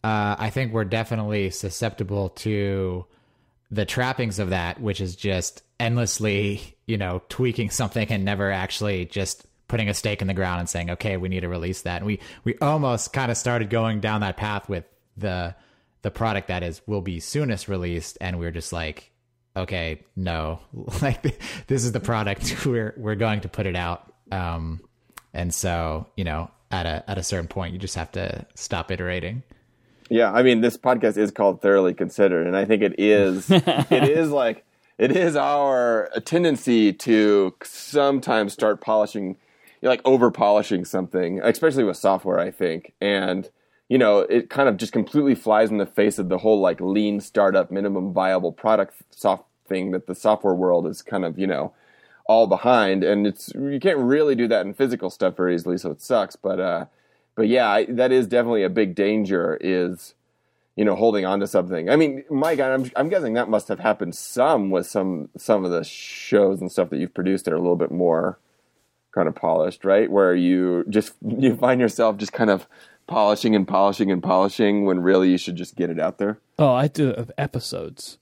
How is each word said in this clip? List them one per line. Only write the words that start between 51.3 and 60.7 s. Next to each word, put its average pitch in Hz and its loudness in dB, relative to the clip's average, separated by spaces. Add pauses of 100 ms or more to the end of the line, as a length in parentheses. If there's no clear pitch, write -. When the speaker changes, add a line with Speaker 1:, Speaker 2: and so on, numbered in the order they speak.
Speaker 2:
you 95 -2
know, 82 -4 (540)
all 110 6
behind. 98 4
And 101 2
it's, - -6
you 139 -4
can't 180 2
really 139 4
do 120 2
that 104 2
in 101 -8
physical 123 -2
stuff 92 -2
very 90 2
easily, 90 -2
so 90 -6
it 73 -10
sucks. 107 0
But, 92 -4
uh, 87 -2 (500)
but 110 2
yeah, 120 4
I, 104 4
that 127 2
is 127 4
definitely 117 2
a 92 2
big 95 0
danger 98 0
is, 90 -2 (600)